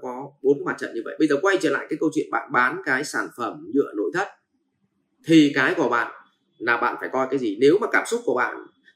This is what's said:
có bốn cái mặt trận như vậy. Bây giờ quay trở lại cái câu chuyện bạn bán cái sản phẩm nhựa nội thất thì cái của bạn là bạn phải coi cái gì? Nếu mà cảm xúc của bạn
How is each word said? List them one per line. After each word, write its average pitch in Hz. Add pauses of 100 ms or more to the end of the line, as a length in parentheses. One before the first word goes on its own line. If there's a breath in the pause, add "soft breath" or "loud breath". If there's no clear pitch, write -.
có 131 (100)
bốn 139
cái 127
mặt 131
trận -
như 113
vậy. -
Bây 156
giờ 143
quay 196
trở 156
lại 131
cái 160
câu 156
chuyện -
bạn 117
bán 131
cái 139
sản 110 (100)
phẩm 98
nhựa 135
nội 101
thất 190 (1000)
thì 156
cái 135
của 143
bạn 117 (460)
là 117
bạn 120
phải 85
coi 131
cái 139
gì? 110
Nếu 147
mà 233
cảm -
xúc 233
của 131
bạn 123 (400 soft breath)